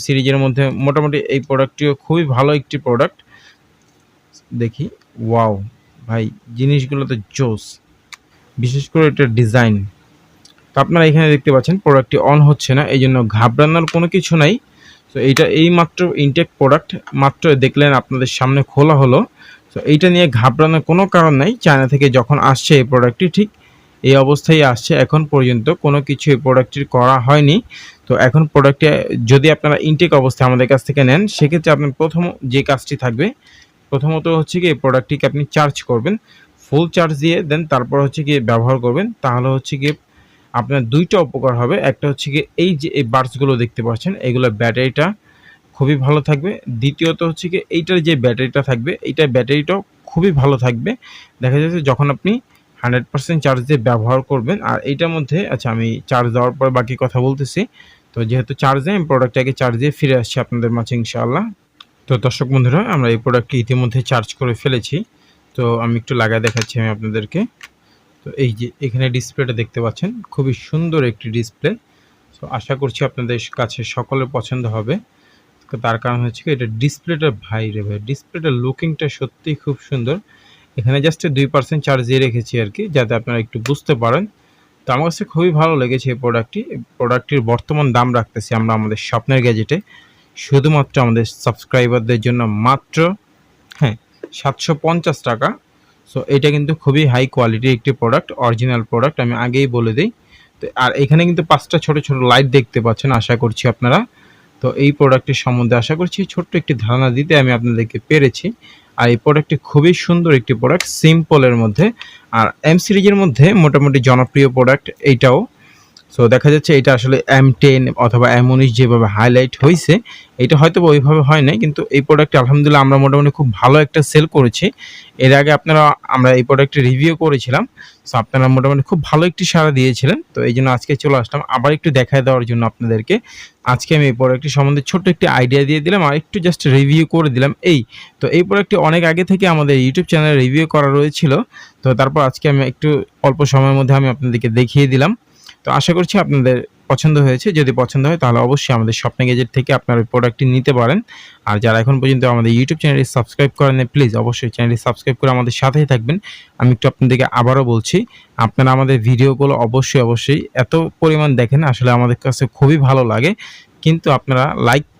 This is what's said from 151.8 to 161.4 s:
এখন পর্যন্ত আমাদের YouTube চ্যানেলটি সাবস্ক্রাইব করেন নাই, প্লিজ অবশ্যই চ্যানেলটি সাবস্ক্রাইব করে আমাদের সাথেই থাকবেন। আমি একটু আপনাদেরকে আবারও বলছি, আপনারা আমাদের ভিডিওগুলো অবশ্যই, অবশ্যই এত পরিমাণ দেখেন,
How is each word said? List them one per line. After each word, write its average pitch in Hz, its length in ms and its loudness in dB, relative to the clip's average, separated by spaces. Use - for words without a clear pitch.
এখন 135 180 2
পর্যন্ত 131 220 0
আমাদের 117 240 2
YouTube 135 240 0
চ্যানেলটি 139 340 0
সাবস্ক্রাইব 135 440 0
করেন 135 200 2
নাই, 123 140 -2
প্লিজ 135 180 2
অবশ্যই 117 320 -4
চ্যানেলটি 117 300 0
সাবস্ক্রাইব 127 340 -4
করে 135 160 0
আমাদের 120 260 -2
সাথেই 139 300 2
থাকবেন। 123 260 -2
আমি 123 160 4
একটু - 160 -6
আপনাদেরকে 127 340 0
আবারও 131 320 2
বলছি, 113 260 0
আপনারা 131 300 2
আমাদের 135 220 2
ভিডিওগুলো 135 460 2
অবশ্যই, 131 420 0
অবশ্যই 120 320 0
এত - 100 -4
পরিমাণ 151 280 2
দেখেন, 131 220 2